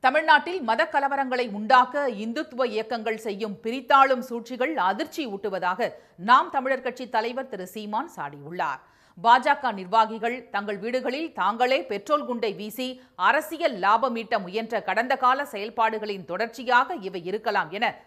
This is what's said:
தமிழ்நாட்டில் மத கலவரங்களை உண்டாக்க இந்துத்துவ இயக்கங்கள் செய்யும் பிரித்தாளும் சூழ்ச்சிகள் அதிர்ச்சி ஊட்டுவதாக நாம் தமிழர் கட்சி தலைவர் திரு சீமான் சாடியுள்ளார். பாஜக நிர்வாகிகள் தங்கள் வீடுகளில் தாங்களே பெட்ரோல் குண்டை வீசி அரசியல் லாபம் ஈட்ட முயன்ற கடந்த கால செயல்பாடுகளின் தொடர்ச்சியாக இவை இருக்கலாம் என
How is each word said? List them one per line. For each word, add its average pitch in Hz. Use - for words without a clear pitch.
தமிழ்நாட்டில் 311
மத 233
கலவரங்களை 269
உண்டாக்க 254
இந்துத்துவ 254
இயக்கங்கள் 220
செய்யும் 202
பிரித்தாளும் 262
சூழ்ச்சிகள் 247
அதிர்ச்சி 302
ஊட்டுவதாக 190
நாம் 311
தமிழர் 262
கட்சி 247
தலைவர் 240
திரு 185
சீமான் 214
சாடியுள்ளார். 147
பாஜக 254
நிர்வாகிகள் 220
தங்கள் 202
வீடுகளில் 254
தாங்களே 226
பெட்ரோல் 202
குண்டை 233
வீசி 214
அரசியல் 302
லாபம் 226
ஈட்ட 226
முயன்ற 220
கடந்த 240
கால 269
செயல்பாடுகளின் 214
தொடர்ச்சியாக 247
இவை 180
இருக்கலாம் 202
என 220